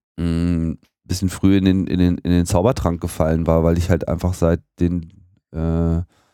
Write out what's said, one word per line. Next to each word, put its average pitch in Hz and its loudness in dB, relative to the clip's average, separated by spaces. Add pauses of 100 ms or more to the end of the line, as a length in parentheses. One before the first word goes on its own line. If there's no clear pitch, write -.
(180)
mm, 85 -2 (300)
bisschen 92 -4
früh 98 2
in 95 2
den, 95 2
in 90 -2
den, 87 2
in - -2
den 87 2
Zaubertrank 90 0
gefallen 82 -2
war, 82 2
weil 85 2
ich 85 -4
halt 87 0
einfach 90 -4
seit 85 0 (180)
den, 87 -2 (400)
äh, 82 -2 (320)